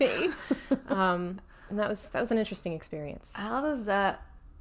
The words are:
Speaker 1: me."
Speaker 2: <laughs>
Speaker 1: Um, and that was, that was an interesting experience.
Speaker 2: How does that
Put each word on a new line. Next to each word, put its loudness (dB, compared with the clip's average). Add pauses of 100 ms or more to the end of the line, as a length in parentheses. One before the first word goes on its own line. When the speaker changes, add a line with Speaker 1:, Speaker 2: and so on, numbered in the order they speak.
Speaker 1:
me." 2 (300)
Speaker 2:
<laughs> 0
Speaker 1:
Um, 2 (300)
and -2
that 2
was, -4
that 0
was 0
an 4
interesting -2
experience. -8
Speaker 2:
How -2
does 0
that 2 (400)